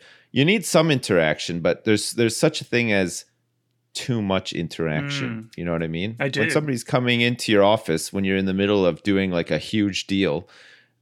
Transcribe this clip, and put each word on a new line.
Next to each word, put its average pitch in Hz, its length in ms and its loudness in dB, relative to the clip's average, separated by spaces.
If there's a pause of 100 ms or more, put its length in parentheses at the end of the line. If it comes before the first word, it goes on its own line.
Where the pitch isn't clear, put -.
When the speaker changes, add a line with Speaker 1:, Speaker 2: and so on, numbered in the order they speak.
(320)
Speaker 1:
you 135 140 2
need 196 180 2
some 165 260 4
interaction, 85 720 0
but 85 240 0
there's, 107 280 0
there's 113 260 0
such 151 240 0
a - 20 -14
thing 120 260 0
as 95 360 -2 (680)
too 120 280 -4
much 95 320 -2
interaction. 113 1000 -6
Speaker 2:
Mm. - 60 -20
Speaker 1:
You 85 60 -8
know 87 80 -4
what 82 120 -2
I - 20 -2
mean? 90 320 -6
Speaker 2:
I 139 100 -2
do. 139 120 -4
Speaker 1:
When 160 100 0
somebody's 147 320 -2
coming 123 380 0
into 120 320 0
your 101 100 6
office 98 500 2
when 98 120 -2
you're 95 120 2
in 95 100 0
the 95 80 0
middle 101 300 2
of 82 200 0
doing, 98 260 2
like, 85 220 -2
a 78 60 2
huge 101 500 -2
deal, 92 400 0 (540)